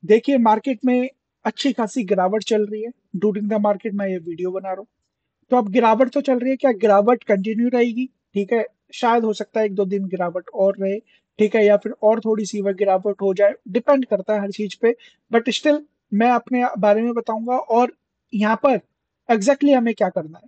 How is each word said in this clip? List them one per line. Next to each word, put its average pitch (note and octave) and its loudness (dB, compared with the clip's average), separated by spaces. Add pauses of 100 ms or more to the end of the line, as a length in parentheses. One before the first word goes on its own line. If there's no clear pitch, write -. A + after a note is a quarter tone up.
देखिए A3+ 4
मार्केट A3+ 2
में B3 0 (360)
अच्छी A#3+ -2
खासी A#3 -4
गिरावट F#3+ 0
चल G#3+ 0
रही G#3+ -10
है। A#3 -10 (260)
During G#3 -2
the A3 -2
market G#3 -2
मैं G3+ -4
ये F#3 -4
वीडियो F3 -8
बना F#3+ -8
रहा F#3 -8
हूँ। G#3 -16 (680)
तो B3+ 2
अब A3 -2
गिरावट A#3 2
तो C#4+ -4
चल C4 0
रही B3 -4
है, C4+ 0
क्या C4 0
गिरावट G#3 2
कंटिन्यू A3 -2
रहेगी? A#3+ 0 (280)
ठीक G3 -2
है, A3+ 0 (280)
शायद A#3+ 0
हो A3 -2
सकता G#3+ -6
है A3 2
एक G3+ -4
दो G3+ 0
दिन G3 -4
गिरावट F3 -6
और G3 0
रहे, G3 -4 (400)
ठीक G#3+ 2
है, G#3+ 4
या G#3 6
फिर G#3 -4 (100)
और A3 4
थोड़ी A3 -2
सी G#3 -6
वह G3 -2
गिरावट G3 0
हो G3 0
जाए, G3+ 2 (140)
Depend B3 2
करता G3+ -2
है G#3 -2
हर G3+ -6
चीज G3+ -8
पे। A#3 0 (380)
But A#3 0
still D4 0 (320)
मैं A3+ 2
अपने B3 -2 (160)
बारे G#3 4
में A#3+ -2
बताऊंगा A#3 -4
और A#3+ 0 (420)
यहाँ G#3+ 0
पर A#3+ 2 (500)
exactly C4+ 2
हमें A#3 0
क्या G3 -2
करना D#3+ -8
है - -20